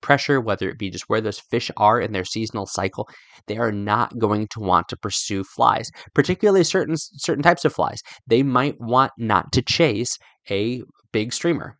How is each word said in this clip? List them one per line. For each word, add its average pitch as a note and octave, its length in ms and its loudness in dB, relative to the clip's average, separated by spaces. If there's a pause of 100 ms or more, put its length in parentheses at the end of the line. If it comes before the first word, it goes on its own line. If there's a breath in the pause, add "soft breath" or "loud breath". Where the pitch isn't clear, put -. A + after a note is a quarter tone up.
pressure, C#3 400 2
whether G2 280 -2
it - 100 -8
be G2 120 -4
just F2 180 -10
where A2 120 2
those G#2+ 180 -6
fish - 380 -4
are A2 240 4
in G#2 120 -4
their F#2 120 -4
seasonal A2 420 -6
cycle, - 420 -4 (380 loud breath)
they G#2+ 120 -6
are A#2 120 0
not G#2 480 -2
going G#2+ 300 0
to A2+ 120 -12
want F2+ 280 2
to - 80 -10
pursue G2 480 -4
flies, A#2+ 460 0 (220 loud breath)
particularly F#3 520 2
certain, E3 340 0
certain D3 460 -4
types E3+ 200 4
of D3 80 2
flies. - 280 -2 (260 loud breath)
They A#2+ 160 4
might C3+ 380 0
want B2 380 2
not G#2+ 340 0
to C3 100 2
chase B2 560 0 (320 soft breath)
a A2+ 320 -2 (300)
big A2+ 200 -2
streamer. - 480 -2